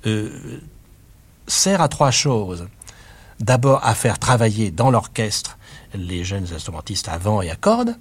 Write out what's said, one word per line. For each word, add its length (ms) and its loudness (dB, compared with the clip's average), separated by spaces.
euh, 540 -4
sert 340 2
à 60 4
trois 240 4
choses. 560 0
D'abord 460 4
à 100 4
faire 240 0
travailler 520 2
dans 200 2
l'orchestre 680 -2
les 300 -6
jeunes 300 -6
instrumentistes 540 -8
à 100 -6
vent 240 0
et 80 -4
à 60 -6
cordes 460 0